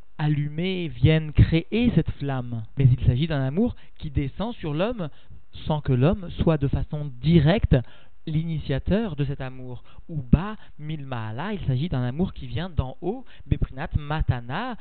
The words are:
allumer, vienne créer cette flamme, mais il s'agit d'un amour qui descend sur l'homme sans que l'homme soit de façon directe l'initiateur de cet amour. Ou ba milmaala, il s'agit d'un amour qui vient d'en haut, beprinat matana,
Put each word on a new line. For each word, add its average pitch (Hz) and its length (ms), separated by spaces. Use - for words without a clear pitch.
allumer, 151 720
vienne 151 440
créer 214 600
cette 160 180
flamme, 123 500
mais 135 80
il 127 180
s'agit 127 220
d'un 147 160
amour 170 340
qui 160 120
descend 156 440
sur 156 180
l'homme 185 380
sans 151 160
que 131 100
l'homme 170 460
soit 160 180
de 139 120
façon 147 420
directe 160 560
l'initiateur 160 920
de 143 100
cet 139 160
amour. 127 400
Ou 156 140
ba 165 340
milmaala, 139 720
il 190 140
s'agit 135 240
d'un 127 140
amour 151 280
qui 147 140
vient 151 240
d'en 131 320
haut, 233 240
beprinat 143 520
matana, 147 840